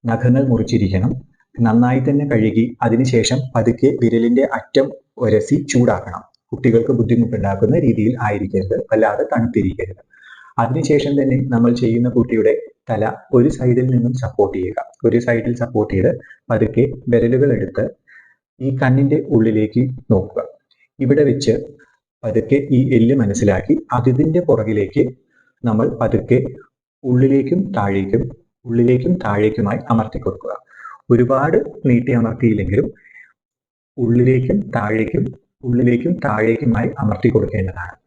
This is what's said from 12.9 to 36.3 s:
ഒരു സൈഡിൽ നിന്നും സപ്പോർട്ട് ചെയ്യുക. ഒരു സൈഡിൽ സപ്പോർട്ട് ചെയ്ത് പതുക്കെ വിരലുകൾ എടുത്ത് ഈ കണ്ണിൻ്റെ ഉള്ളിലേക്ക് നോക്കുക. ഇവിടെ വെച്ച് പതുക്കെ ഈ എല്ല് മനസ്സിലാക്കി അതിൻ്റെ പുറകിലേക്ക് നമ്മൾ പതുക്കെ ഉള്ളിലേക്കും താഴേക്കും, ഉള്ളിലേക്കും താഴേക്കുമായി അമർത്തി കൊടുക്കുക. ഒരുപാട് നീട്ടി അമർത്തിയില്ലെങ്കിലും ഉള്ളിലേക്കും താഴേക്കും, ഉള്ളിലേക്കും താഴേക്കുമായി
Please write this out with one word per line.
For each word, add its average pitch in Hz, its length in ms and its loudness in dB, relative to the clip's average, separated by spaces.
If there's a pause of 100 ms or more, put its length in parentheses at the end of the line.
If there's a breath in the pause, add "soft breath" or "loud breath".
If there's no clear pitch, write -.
ഒരു 123 200 4
സൈഡിൽ 127 360 0
നിന്നും 120 200 0 (100)
സപ്പോർട്ട് 101 340 -2
ചെയ്യുക. 90 220 -4 (280)
ഒരു 120 180 2
സൈഡിൽ 117 280 -2 (100)
സപ്പോർട്ട് 110 320 -2
ചെയ്ത് 98 160 2 (400 loud breath)
പതുക്കെ 113 340 0 (280)
വിരലുകൾ 120 440 2
എടുത്ത് 95 280 -4 (840 soft breath)
ഈ - 20 -2 (120)
കണ്ണിൻ്റെ 139 380 2 (160)
ഉള്ളിലേക്ക് 110 480 2 (300)
നോക്കുക. - 280 -2 (640)
ഇവിടെ 143 260 4
വെച്ച് 117 240 0 (680 soft breath)
പതുക്കെ 117 360 0 (180)
ഈ 123 40 4 (160)
എല്ല് 117 260 4
മനസ്സിലാക്കി 98 500 0 (260)
അതിൻ്റെ 151 500 2
പുറകിലേക്ക് 107 540 0 (640)
നമ്മൾ 113 180 2 (140)
പതുക്കെ 113 380 0 (720 loud breath)
ഉള്ളിലേക്കും 135 500 2 (160)
താഴേക്കും, 98 460 -2 (460)
ഉള്ളിലേക്കും 123 440 2 (120)
താഴേക്കുമായി 104 560 -2 (140)
അമർത്തി 113 300 -2
കൊടുക്കുക. - 300 -8 (600 loud breath)
ഒരുപാട് 135 440 2 (320)
നീട്ടി 120 300 2
അമർത്തിയില്ലെങ്കിലും 110 680 0 (1160 soft breath)
ഉള്ളിലേക്കും 123 540 2 (180)
താഴേക്കും, 110 480 -2 (440)
ഉള്ളിലേക്കും 120 460 0 (120)
താഴേക്കുമായി 113 640 0 (140)